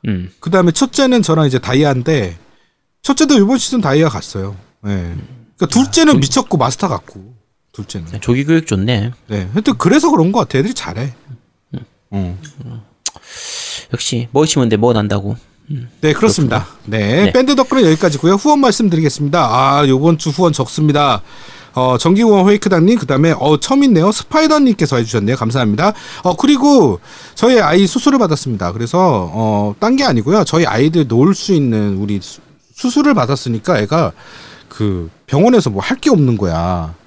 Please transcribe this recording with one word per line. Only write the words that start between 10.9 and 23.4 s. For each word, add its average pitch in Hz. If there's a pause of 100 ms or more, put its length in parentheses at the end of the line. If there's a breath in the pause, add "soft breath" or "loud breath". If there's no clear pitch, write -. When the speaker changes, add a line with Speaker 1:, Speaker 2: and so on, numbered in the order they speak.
Speaker 1:
음. 127 (340)
Speaker 2:
응. 95 (280)
Speaker 1:
음. 117 (1120 loud breath)
역시 120
뭐 147
심은 131
데 107
뭐 117
난다고. 104 (340)
음. 123 (120)
Speaker 2:
네, 156
그렇습니다. 139 (180)
Speaker 1:
그렇군요. 107
Speaker 2:
네, 113
Speaker 1:
네. 196
Speaker 2:
밴드 262
덕분에 262
여기까지고요. 160
후원 285
말씀드리겠습니다. 165
아, 135
요번 147
주 160
후원 170
적습니다. 143 (520 loud breath)
어, 127
정기후원 196
회이크당님, 202
그다음에, 147
어, 147